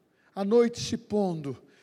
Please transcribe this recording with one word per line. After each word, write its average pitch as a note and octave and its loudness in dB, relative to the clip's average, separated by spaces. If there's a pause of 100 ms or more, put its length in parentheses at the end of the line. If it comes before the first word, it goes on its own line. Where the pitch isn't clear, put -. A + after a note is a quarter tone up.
(360)
a G3 -2
noite A#3 4
se - -4
pondo, E3+ -4 (240)